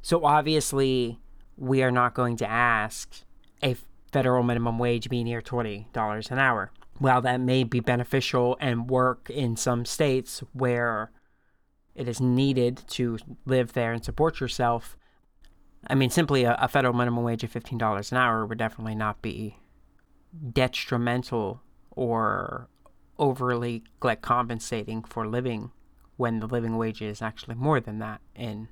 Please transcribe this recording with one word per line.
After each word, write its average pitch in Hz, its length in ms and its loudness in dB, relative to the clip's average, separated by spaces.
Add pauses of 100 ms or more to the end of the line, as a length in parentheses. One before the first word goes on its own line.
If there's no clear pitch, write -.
So 170 200 2
obviously, 139 960 2 (400)
we 131 220 2
are 127 100 4
not 123 220 4
going 120 240 0
to 107 100 -2
ask 113 680 0 (480)
a 127 120 0 (380)
federal 127 300 2
minimum 120 360 0
wage 120 300 0
be 123 140 -2
near 117 180 -4
twenty 110 500 -4
dollars 110 400 -4
an 131 80 0
hour. 120 320 2 (280)
While 127 240 6
that 127 180 2
may 127 240 4
be 120 140 0
beneficial 123 840 0
and 120 280 -2
work 127 400 2
in 120 280 -2
some 120 260 0
states 131 580 0 (120)
where 120 580 0 (840)
it 127 120 -6
is 117 140 -4
needed 127 680 2
to 120 280 -2 (280)
live 127 280 0
there 117 180 0
and 117 140 -6
support - 340 0
yourself, 117 560 -2 (920)
I 135 80 0
mean, 135 160 4
simply 143 320 4
a, 117 180 4
a 127 60 2
federal 127 260 4
minimum 120 300 2
wage 117 200 -2
of 113 80 -6
fifteen 117 280 -6
dollars 104 320 0
an 127 80 2
hour 113 260 4
would 113 140 -6
definitely 110 360 -4
not 107 260 -2
be 107 360 -8 (960)
detrimental 120 1080 0 (300)
or 113 800 -2 (500)
overly, 123 640 0 (200)
like, 117 180 0
compensating 117 840 -2
for 110 240 -6
living 117 440 -4 (460)
when 117 220 0
the 107 60 -4
living 113 320 -2
wage 113 240 -2
is 104 180 -8
actually 113 360 -8
more 135 240 2
than 107 180 -8
that 110 240 -10 (140)
in 110 360 -8